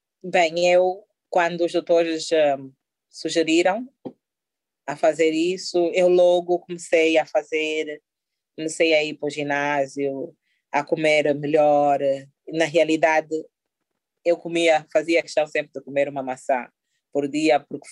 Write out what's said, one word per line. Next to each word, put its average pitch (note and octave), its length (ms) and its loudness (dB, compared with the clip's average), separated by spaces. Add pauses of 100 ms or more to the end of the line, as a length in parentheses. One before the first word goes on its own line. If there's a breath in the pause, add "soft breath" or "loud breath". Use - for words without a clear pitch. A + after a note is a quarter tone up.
(220)
Bem, F3 480 0
eu, F#3 320 2 (280)
quando E3+ 340 0
os E3 80 -4
doutores, E3 560 0 (300)
hum, C3+ 140 -16 (380)
sugeriram F3 800 0 (960)
a D3 100 -8
fazer D#3+ 340 2
isso, F3 640 0
eu F3+ 140 4
logo F3+ 500 4
comecei E3 580 0
a D3+ 80 2
fazer, D#3 760 -4 (520)
comecei D#3 400 -2
a D3+ 80 4
ir D3+ 120 -6
para - 120 -10
o C#3+ 40 -4
ginásio, C#3+ 1040 -4 (340)
a C#3+ 140 -2
comer D3+ 500 2
melhor. D3 680 2 (480)
Na D#3+ 180 -2
realidade, D#3 680 0 (920)
eu E3+ 120 2
comia, E3+ 560 0
fazia D#3+ 300 0
questão D3+ 240 -4
sempre D3+ 280 -6
de C#3 60 -12
comer C#3+ 280 -4
uma C#3 140 -8
maçã B2+ 460 -4 (440)
por C#3+ 160 -4
dia, D3+ 320 0
porque - 320 -16